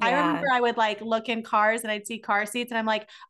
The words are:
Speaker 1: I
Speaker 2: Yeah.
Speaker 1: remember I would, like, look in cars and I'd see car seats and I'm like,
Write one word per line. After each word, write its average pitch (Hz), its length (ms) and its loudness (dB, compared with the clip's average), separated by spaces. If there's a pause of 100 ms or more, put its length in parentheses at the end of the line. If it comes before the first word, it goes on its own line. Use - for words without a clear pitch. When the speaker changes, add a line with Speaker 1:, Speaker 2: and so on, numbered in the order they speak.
Speaker 1:
I 180 100 4
Speaker 2:
Yeah. 180 160 2
Speaker 1:
remember 170 260 0
I 247 80 2
would, 240 160 2
like, 214 240 0
look 226 280 -2
in 226 160 -4
cars 220 380 2
and 220 100 -4
I'd 208 160 -8
see 226 100 -8
car 214 280 -2
seats 240 260 -6
and 233 60 -2
I'm 220 80 -2
like, 214 220 -2 (220)